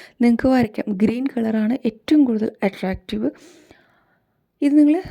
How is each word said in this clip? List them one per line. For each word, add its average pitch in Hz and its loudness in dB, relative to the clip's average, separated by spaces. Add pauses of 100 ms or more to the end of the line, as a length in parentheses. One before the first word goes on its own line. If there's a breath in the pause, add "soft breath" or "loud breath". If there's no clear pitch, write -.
(180 loud breath)
നിങ്ങൾക്ക് 233 2
വരയ്ക്കാം. 254 0 (100)
ഗ്രീൻ 220 0
കളറാണ് 220 -2 (100)
ഏറ്റവും 247 2
കൂടുതൽ 220 -2 (120)
അട്രാക്റ്റീവ്. 196 -6 (1300 soft breath)
ഇത് 285 0
നിങ്ങൾ 302 4 (160)